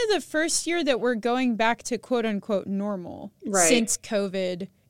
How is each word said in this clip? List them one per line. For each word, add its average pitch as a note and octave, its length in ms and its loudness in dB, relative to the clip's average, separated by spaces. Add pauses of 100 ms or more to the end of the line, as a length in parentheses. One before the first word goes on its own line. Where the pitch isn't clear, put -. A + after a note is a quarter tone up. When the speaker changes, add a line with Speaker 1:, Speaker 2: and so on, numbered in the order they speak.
Speaker 1:
of G#4+ 80 2
the D4+ 100 0
first D#4 400 0
year E4+ 200 0
that B3+ 160 0
we're A#3+ 140 0
going A#3+ 420 0
back A3+ 260 2
to A#3+ 140 -4
quote A#3 280 -2
unquote G3+ 420 -2
normal G3 640 -6 (120)
Speaker 2:
Right. F#3+ 220 4
Speaker 1:
since A3+ 300 4
covid, F#3+ 720 -4 (200)